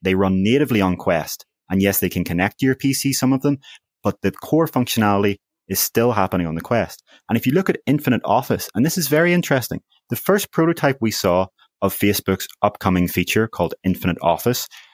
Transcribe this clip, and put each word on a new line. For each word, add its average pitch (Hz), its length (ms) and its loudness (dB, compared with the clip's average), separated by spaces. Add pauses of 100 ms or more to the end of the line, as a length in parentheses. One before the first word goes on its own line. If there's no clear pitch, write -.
they 92 140 0
run 95 280 2
natively 127 380 2
on 92 160 0
Quest. - 480 -4 (240)
And 95 120 0
yes, 98 180 2
they 95 100 0
can 90 140 -2
connect 87 360 -2
to 135 60 -2
your 131 100 2
P 135 180 -2
C, 135 200 -2
some 131 200 0
of 135 80 -2
them, 143 160 0 (460)
but - 180 -2
the 98 100 -2
core 156 360 0
functionality 104 720 0 (300)
is 95 120 -4
still 117 340 0
happening 92 340 0
on 80 80 -4
the 82 60 -6
Quest. 104 420 -4 (260)
And 113 80 0
if - 80 -2
you 127 60 0
look 185 180 0
at 180 160 -2
Infinite 131 380 0
Office, 113 500 0
and 123 120 2
this 160 120 -2
is 160 100 -4
very 160 260 2
interesting, 151 480 -2 (280)
the - 60 -6
first - 360 0
prototype 160 500 2
we 113 100 2
saw 95 360 2 (340)
of 98 120 0
Facebook's 101 540 0 (140)
upcoming 92 460 2
feature 107 400 0
called - 260 -4 (100)
Infinite 87 380 -2
Office, 85 460 0 (260)